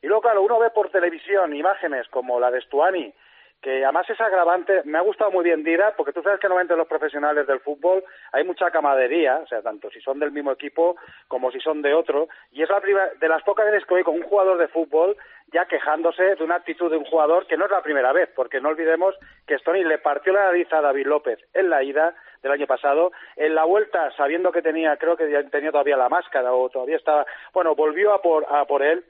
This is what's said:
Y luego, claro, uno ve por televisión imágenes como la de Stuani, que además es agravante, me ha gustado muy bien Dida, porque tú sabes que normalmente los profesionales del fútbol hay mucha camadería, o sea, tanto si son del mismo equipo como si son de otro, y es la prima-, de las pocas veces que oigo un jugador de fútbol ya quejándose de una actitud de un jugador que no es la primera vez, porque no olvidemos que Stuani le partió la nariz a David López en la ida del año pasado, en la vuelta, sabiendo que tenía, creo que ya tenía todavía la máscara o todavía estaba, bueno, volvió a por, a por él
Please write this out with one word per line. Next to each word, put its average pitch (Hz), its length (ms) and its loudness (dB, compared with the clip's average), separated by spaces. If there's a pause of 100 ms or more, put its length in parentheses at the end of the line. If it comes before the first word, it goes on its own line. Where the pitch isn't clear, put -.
Y 135 40 -10
luego, 220 160 2
claro, 220 200 4
uno 226 180 2
ve 226 100 4
por 208 200 -2
televisión 175 640 0
imágenes 151 520 -4
como 123 300 -4
la 123 120 2
de 127 100 -4
Stuani, 151 520 -2 (480)
que 135 240 -4
además 147 240 0
es 226 100 -6
agravante, 185 640 2
me 151 120 -4
ha 170 60 2
gustado 208 280 0
muy 175 140 0
bien 160 180 2
Dida, 165 320 2
porque 143 200 -4
tú 170 80 -8
sabes 190 180 0
que 202 80 -2
normalmente 180 280 0
los 160 120 -2
profesionales 147 580 -2
del 131 140 -2
fútbol 175 420 -2 (300)
hay 147 100 0
mucha 180 280 -2
camadería, 143 720 0
o 139 40 -16
sea, 113 140 -6
tanto 107 300 -10
si 110 100 -20
son 135 180 -6
del 147 120 -4
mismo 143 220 -6
equipo 165 440 -2 (320)
como 127 220 -4
si 127 100 -12
son 151 220 -4
de 143 100 2
otro, 156 360 0 (240)
y 147 100 -4
es 165 80 -2
la 202 100 2
prima-, 196 380 0
de 160 100 0
las 160 140 0
pocas 208 240 0
veces 208 200 0
que 180 80 0
oigo 180 180 2
un 170 100 -4
jugador 190 340 2
de 165 120 0
fútbol 165 460 0 (380)
ya 175 140 0
quejándose 165 680 0
de 160 80 -4
una 165 100 0
actitud 170 360 -4
de 160 60 0
un 156 80 -4
jugador 160 420 2
que 156 120 -2
no 190 80 0
es 196 40 -4
la 180 120 0
primera 139 320 0
vez, 175 200 2
porque 131 280 -4
no 151 80 0
olvidemos 165 440 0 (320)
que 139 120 -2
Stuani 180 260 0
le 156 140 0
partió 151 340 0
la 202 120 4
nariz 175 280 0
a 156 80 2
David 139 260 0
López 143 320 -2 (140)
en 190 160 0
la 147 140 2
ida 156 320 0 (280)
del 135 100 -2
año 143 140 -2
pasado, 147 440 0 (260)
en 156 180 0
la 160 100 2
vuelta, 180 520 0
sabiendo 170 360 0
que 165 100 0
tenía, 156 340 0
creo 165 220 0
que 156 120 -2
ya 147 200 0
tenía 147 200 -4
todavía 143 280 2
la 123 100 2
máscara 127 460 0
o 127 160 0
todavía 131 260 -4
estaba, 151 300 0 (260)
bueno, 170 220 0
volvió 156 400 2
a 196 80 0
por, 160 260 2
a 147 160 2
por 143 180 0
él 165 280 0